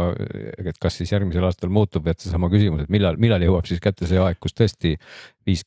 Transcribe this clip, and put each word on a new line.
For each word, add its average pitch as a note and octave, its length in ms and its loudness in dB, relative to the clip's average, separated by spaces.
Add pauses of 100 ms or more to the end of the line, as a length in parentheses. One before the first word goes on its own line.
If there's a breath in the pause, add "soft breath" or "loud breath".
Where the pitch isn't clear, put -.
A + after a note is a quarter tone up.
(640)
et F2 160 -8
kas - 160 0
siis E2+ 160 -6
järgmisel F#2 320 0
aastal F#2 240 -2
muutub, F#2+ 400 0
et - 160 -4
seesama F2 240 -2
küsimus, F2 380 2
et D#2 80 -4
millal, F#2 260 2
millal A2 240 4
jõuab F2 240 2
siis F2 160 -4
kätte F2+ 240 -2
see F#2 80 2
aeg, F2+ 240 2
kus - 160 -6
tõesti F2 380 0 (500 loud breath)
viis F#2 220 0